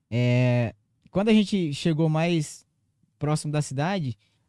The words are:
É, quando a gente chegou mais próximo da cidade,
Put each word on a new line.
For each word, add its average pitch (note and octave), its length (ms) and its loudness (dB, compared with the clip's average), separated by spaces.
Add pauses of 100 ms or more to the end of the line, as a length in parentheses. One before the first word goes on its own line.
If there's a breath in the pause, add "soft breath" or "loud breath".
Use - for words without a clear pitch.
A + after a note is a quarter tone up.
(100)
É, B2 640 2 (360)
quando G3+ 180 0
a A3+ 40 4
gente F#3+ 400 2
chegou D#3+ 360 0
mais D#3+ 560 -2 (540)
próximo D3+ 340 -2
da D3+ 100 0
cidade, C#3+ 540 -4 (320)